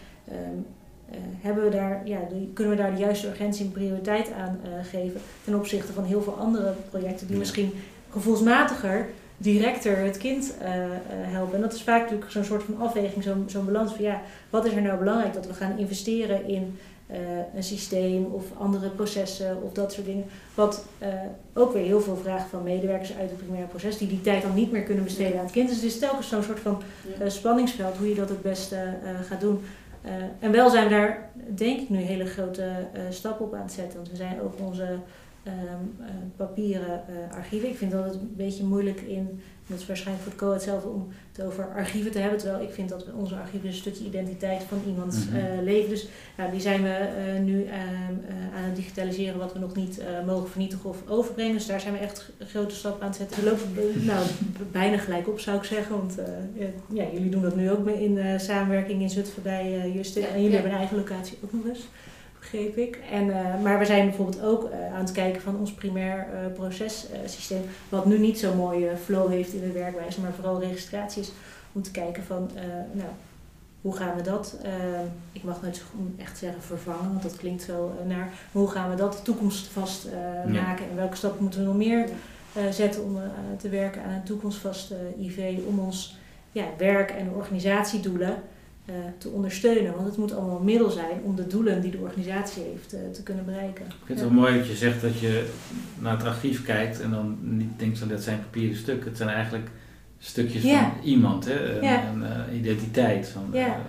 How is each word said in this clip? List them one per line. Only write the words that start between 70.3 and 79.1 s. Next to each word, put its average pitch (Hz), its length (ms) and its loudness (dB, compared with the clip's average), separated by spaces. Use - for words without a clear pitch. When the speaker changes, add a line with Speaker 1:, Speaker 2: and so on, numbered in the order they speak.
Speaker 1:
vooral 185 260 -2
registraties, 196 720 -6
om 196 100 -4
te 185 100 -8
kijken 175 320 -6
van, 180 320 -4
eh, 190 60 -10
nou, 190 180 -6
hoe 190 140 -2
gaan 180 200 -2
we 175 60 -2
dat, 196 420 -4
eh, 196 80 -6
ik 196 120 -14
mag 175 180 -6
nooit 180 140 -6
zo - 160 -12
goed 185 300 -6
echt - 160 -14
zeggen 180 240 -8
vervangen, 175 480 -6
want 190 140 -2
dat 180 140 -6
klinkt 180 260 -6
zo, 175 280 -4
eh, 180 60 -4
naar, 180 100 0
maar 202 120 4
hoe 196 80 6
gaan 185 180 -2
we 180 60 0
dat 180 280 2